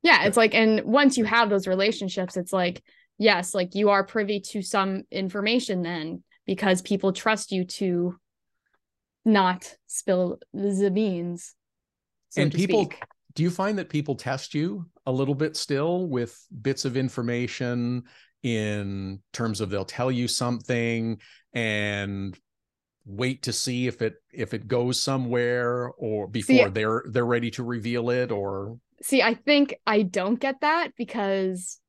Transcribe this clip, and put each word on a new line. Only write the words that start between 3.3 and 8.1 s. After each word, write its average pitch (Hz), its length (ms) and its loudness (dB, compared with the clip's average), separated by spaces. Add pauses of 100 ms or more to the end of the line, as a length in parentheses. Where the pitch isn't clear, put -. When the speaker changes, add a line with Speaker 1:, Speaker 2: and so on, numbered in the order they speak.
Speaker 1:
like, 180 180 -2
you 202 180 2
are 196 120 4
privy 202 380 -2 (100)
to 208 100 -6
some 190 500 -2
information 202 720 -2
then, 170 420 -6 (220)
because 190 360 2
people 196 300 0
trust 214 400 -2
you 185 140 0
to 180 520 -2 (1080)